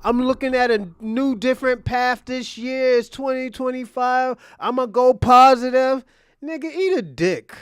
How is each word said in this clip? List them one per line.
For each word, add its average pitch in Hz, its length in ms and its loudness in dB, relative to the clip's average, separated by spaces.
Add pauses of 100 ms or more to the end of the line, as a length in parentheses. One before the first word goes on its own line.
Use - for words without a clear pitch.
I'm 240 180 -2
looking 254 320 -2
at 247 180 2
a 208 160 -2 (120)
new, 247 360 -4
different 247 500 -2
path 247 400 -2
this 254 320 -10
year. 254 400 0
It's 240 120 -2
twenty 262 400 -6
twenty-five. 254 880 -4 (220)
I'ma 247 260 -2
go 247 280 2
positive. 254 920 6 (380)
Nigga, 302 220 -10
eat 359 280 -2
a 320 80 0
dick. 160 600 -4